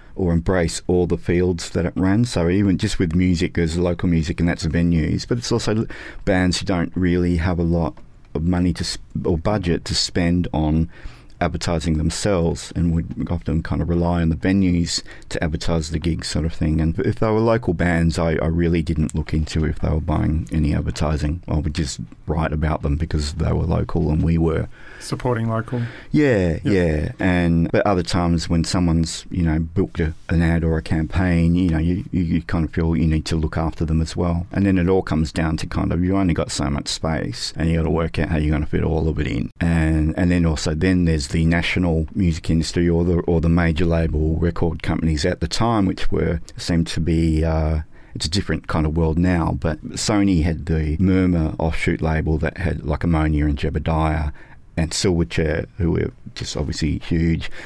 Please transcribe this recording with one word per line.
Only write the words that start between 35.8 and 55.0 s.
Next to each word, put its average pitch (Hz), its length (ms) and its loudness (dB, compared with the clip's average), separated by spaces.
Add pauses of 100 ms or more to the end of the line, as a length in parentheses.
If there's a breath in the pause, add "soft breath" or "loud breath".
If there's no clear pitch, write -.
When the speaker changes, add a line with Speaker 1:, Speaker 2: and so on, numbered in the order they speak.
Speaker 1:
of, 87 120 0
you 95 120 2
only 95 180 2
got 73 180 -2
so 69 180 -2
much 71 180 -2
space - 680 -4
and 85 120 0
you 82 100 2
gotta 80 120 0
work 82 300 0
out 76 80 0
how 80 80 0
you're 76 160 0
gonna 78 140 0
fit 80 180 0
all 80 240 0
of 76 100 -2
it 76 80 -2
in. - 240 -4 (100)
And, 80 560 2
and 90 140 2
then 87 160 2
also 80 280 0
then 90 300 2
there's 80 280 0
the 82 120 2
national 85 720 2
music 85 360 0
industry 82 380 2
or 85 160 4
the, 87 180 2
or 82 180 2
the 82 80 2
major 85 360 4
label 82 520 2
record 82 460 0
companies 80 420 0
at 90 160 0
the 85 80 -2
time, 113 380 2
which - 260 2
were, 82 280 0 (160)
seemed 85 300 0
to - 140 -4
be, 80 440 2
uh, 80 360 0 (340 loud breath)
it's - 120 -6
a 76 40 -4
different 87 380 -4
kind 80 180 0
of 78 100 0
world 80 220 2
now, 85 400 2
but 80 240 -4 (100)
Sony 98 520 2
had 80 220 -2
the 78 340 0
Murmur 90 580 2
offshoot 82 420 0
label 78 380 0
that 78 200 -4
had, 80 260 -4
like, 76 180 -2
Ammonia 78 440 2
and 73 120 0
Jebediah 78 760 -2 (440 loud breath)
and 82 140 -2
Silverchair, 85 760 0 (120)